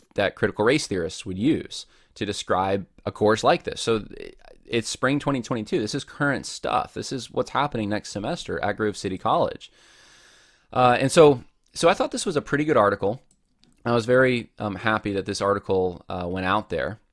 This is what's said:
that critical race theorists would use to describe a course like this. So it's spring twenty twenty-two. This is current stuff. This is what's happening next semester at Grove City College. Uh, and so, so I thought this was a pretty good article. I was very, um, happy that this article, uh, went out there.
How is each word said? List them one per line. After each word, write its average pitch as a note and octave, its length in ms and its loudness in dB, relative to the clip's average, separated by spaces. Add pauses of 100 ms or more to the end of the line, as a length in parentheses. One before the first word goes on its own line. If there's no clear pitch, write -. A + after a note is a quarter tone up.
(160)
that G2 180 0
critical G#2 320 0
race D3 220 2
theorists F2 400 -6
would F#2 100 -6
use A#2 480 -2 (300)
to G#2 100 -6
describe G2 600 -2 (180)
a G2+ 60 -4
course A2 320 2
like D#3+ 180 2
this. - 180 -8
So A2+ 260 -2 (600)
it's A#2 240 -2
spring C3+ 300 0
twenty C3+ 240 -2
twenty-two. B2 360 -2
This G#2+ 140 -2
is C#3+ 100 -4
current C#3 440 -2
stuff. - 480 -4
This - 160 -8
is C3 180 -8
what's - 220 -4
happening A#2+ 380 -2
next G#2+ 200 -4
semester G#2 500 -6
at G2+ 180 -2
Grove G#2+ 200 -2
City F#2 220 -6
College. - 520 0 (1000)
Uh, B2 280 4
and C3+ 120 0
so, D3 320 8 (320)
so E3 140 4
I G3 60 4
thought C4+ 160 -2
this B3 140 -6
was F3+ 100 -4
a C3+ 60 0
pretty D3 240 -2
good D3+ 120 2
article. G2+ 440 2 (600)
I A#2+ 100 0
was A2+ 120 0
very, B2+ 540 4
um, G#2 160 -4
happy G#2+ 380 -2
that G2 120 -2
this G#2 160 -4
article, G2 640 0
uh, F2+ 200 -6
went F#2 180 -4
out G2+ 240 0
there. E2 300 -4 (140)